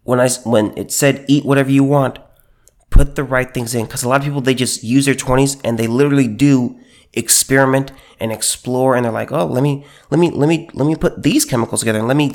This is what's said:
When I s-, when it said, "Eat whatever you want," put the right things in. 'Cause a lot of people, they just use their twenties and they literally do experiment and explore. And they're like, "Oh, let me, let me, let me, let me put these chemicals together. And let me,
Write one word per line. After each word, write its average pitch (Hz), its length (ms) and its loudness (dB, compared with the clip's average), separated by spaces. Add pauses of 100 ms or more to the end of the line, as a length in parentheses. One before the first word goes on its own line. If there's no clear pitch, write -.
When 123 180 0
I 127 60 4
s-, 123 200 -2
when 110 300 2
it 98 160 -8
said, - 360 0
"Eat 143 180 2
whatever 135 240 2
you 139 140 4
want," 135 340 0 (720)
put 143 260 6
the 147 80 -2
right 127 300 -2
things 120 220 -6
in. 113 100 -2
'Cause - 160 -10
a 123 80 -2
lot 135 120 2
of 143 40 -6
people, 143 160 -4
they 127 140 0
just 123 280 -4
use 127 220 2
their 139 80 0
twenties 131 500 0
and 117 140 -2
they 113 80 -2
literally 139 420 2
do 123 520 0 (340)
experiment 135 800 0 (280)
and 110 120 -4
explore. 127 640 -2
And 123 100 0
they're 117 60 -2
like, 110 200 -6
"Oh, 165 140 -2
let 127 160 -2
me, 143 240 -2 (240)
let 151 100 0
me, 170 120 2
let 143 180 0
me, 160 240 -2
let 139 140 -2
me 160 80 -2
put - 260 -4
these 233 240 0
chemicals - 360 -4
together. 110 180 -2
And 110 80 -4
let 135 100 0
me, 147 180 0